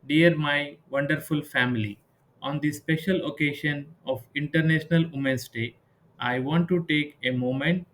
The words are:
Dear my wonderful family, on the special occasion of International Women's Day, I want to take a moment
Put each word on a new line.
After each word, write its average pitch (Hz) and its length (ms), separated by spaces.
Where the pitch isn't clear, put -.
Dear 160 260
my 147 420
wonderful 147 540
family, 123 560
on 147 200
the 151 120
special 165 540
occasion 147 640
of 131 160
International 160 800
Women's 135 360
Day, 117 280
I 123 200
want 160 300
to 175 200
take 147 360
a 127 60
moment 135 640